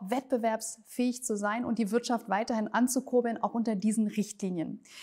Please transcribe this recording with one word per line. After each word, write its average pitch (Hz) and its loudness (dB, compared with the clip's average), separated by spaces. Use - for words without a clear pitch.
wettbewerbsfähig 233 -2
zu 214 -2
sein 208 -2
und 220 -2
die 214 0
Wirtschaft 233 -2
weiterhin 220 0
anzukurbeln, 240 4
auch 202 0
unter 226 2
diesen 214 2
Richtlinien. 180 -2